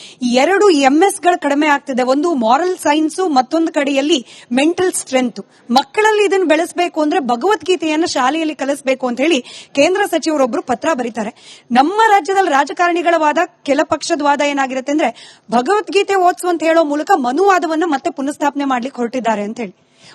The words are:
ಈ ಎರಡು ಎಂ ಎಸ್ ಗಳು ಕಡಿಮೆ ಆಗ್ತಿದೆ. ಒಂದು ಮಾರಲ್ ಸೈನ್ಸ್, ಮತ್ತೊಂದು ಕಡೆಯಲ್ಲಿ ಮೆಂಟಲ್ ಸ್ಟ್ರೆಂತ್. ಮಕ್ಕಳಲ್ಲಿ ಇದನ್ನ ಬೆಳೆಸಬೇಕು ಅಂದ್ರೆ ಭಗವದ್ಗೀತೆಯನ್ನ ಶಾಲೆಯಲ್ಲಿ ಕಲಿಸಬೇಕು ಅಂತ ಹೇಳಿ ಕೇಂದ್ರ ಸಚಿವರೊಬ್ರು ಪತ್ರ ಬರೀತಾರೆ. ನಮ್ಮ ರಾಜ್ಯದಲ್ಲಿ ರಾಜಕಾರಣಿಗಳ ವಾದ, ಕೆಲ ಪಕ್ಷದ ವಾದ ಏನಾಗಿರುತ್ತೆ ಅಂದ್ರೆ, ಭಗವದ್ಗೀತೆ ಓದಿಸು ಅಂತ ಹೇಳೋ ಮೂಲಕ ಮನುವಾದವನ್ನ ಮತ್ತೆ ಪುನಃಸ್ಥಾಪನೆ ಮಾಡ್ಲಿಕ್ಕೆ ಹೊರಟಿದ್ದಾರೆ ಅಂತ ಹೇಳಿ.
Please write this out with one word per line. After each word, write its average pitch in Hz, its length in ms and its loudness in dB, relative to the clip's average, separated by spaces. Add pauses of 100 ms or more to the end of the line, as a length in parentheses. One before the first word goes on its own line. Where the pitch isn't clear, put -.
(220)
ಈ 247 40 -4
ಎರಡು 320 440 4
ಎಂ 285 340 4
ಎಸ್ 392 180 0
ಗಳು 349 200 2
ಕಡಿಮೆ 294 260 0
ಆಗ್ತಿದೆ. 277 360 0
ಒಂದು 294 300 0
ಮಾರಲ್ 285 440 0
ಸೈನ್ಸ್, 311 500 0
ಮತ್ತೊಂದು 320 460 0
ಕಡೆಯಲ್ಲಿ 285 520 0 (260)
ಮೆಂಟಲ್ 330 420 0
ಸ್ಟ್ರೆಂತ್. 254 460 -4 (320)
ಮಕ್ಕಳಲ್ಲಿ 415 540 0
ಇದನ್ನ 370 240 0
ಬೆಳೆಸಬೇಕು 330 520 0
ಅಂದ್ರೆ 302 180 0
ಭಗವದ್ಗೀತೆಯನ್ನ 320 880 -2
ಶಾಲೆಯಲ್ಲಿ 311 500 -2
ಕಲಿಸಬೇಕು 262 520 -4
ಅಂತ 247 140 -4
ಹೇಳಿ 294 200 2 (300)
ಕೇಂದ್ರ 359 300 2 (100)
ಸಚಿವರೊಬ್ರು 294 500 0
ಪತ್ರ 262 320 -4
ಬರೀತಾರೆ. 233 800 -8
ನಮ್ಮ 302 360 2
ರಾಜ್ಯದಲ್ಲಿ 392 420 2
ರಾಜಕಾರಣಿಗಳ 339 680 0
ವಾದ, 302 200 2 (260)
ಕೆಲ 277 200 0
ಪಕ್ಷದ 311 400 -2
ವಾದ 285 240 2
ಏನಾಗಿರುತ್ತೆ 269 440 -2
ಅಂದ್ರೆ, 294 500 -4 (100)
ಭಗವದ್ಗೀತೆ 370 640 0
ಓದಿಸು 359 320 2
ಅಂತ 330 160 -2
ಹೇಳೋ 330 200 4
ಮೂಲಕ 302 320 -2
ಮನುವಾದವನ್ನ 320 720 0
ಮತ್ತೆ 302 240 -2
ಪುನಃಸ್ಥಾಪನೆ 285 520 -4
ಮಾಡ್ಲಿಕ್ಕೆ 247 380 -4
ಹೊರಟಿದ್ದಾರೆ 220 420 -4
ಅಂತ 214 160 -10
ಹೇಳಿ. 202 160 -10 (400)